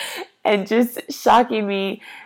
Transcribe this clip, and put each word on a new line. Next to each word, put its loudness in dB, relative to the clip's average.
and 0
just 0
shocking 2
me. -4